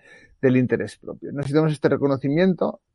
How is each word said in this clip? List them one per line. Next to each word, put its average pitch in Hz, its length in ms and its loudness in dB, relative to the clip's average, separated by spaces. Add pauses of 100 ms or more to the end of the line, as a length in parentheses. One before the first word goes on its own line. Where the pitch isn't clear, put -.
(460)
del 127 120 4
interés 117 400 -2
propio. - 340 -14
Necesitamos 147 400 0
este - 180 0
reconocimiento. 143 920 0 (120)